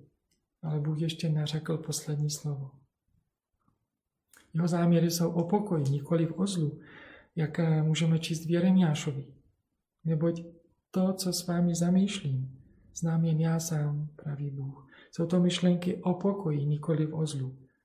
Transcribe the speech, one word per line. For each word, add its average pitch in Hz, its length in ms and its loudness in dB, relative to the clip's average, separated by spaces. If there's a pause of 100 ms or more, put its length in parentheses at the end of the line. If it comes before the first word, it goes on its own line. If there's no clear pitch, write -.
(600)
Ale 151 180 -4
Bůh 151 220 -2
ještě 165 280 -4
neřekl 151 480 -2
poslední 151 520 -4
slovo. 139 420 -6 (1800)
Jeho 170 140 0
záměry 170 440 4
jsou 165 200 0
o 170 120 0
pokoji, 180 400 0
nikoliv 156 560 0
o 196 80 0
zlu, 170 320 -2 (560)
jak, 156 240 -2
eh, 160 240 2
můžeme 160 360 2
číst 160 260 -4
v - 40 -4
Jeremiášovi. 170 760 2 (760)
„Neboť 165 380 0 (500)
to, 185 220 2
co 185 200 -2
s - 140 -4
vámi 175 280 2
zamýšlím, 170 880 0 (340)
znám 165 300 0
jen 160 140 2
já 165 200 2
sám,“ 151 560 -2
praví 143 340 -6
Bůh. 139 400 -10 (220)
Jsou 170 140 -2
to 180 140 2
myšlenky 180 640 2
o 185 100 2
pokoji, 160 520 -2
nikoliv 151 480 0
o 160 120 -2
zlu. 135 360 -6 (240)